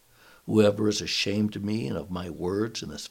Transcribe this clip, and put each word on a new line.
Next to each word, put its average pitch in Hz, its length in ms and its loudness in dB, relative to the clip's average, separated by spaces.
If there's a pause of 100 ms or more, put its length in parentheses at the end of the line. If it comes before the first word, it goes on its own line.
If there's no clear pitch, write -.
(460)
Whoever 107 420 6
is 104 140 0
ashamed 104 540 0
of 101 80 -6
me 110 240 -2
and 104 100 -4
of 78 140 -8
my 90 180 -6
words 98 540 -4
in - 60 -10
this - 220 -12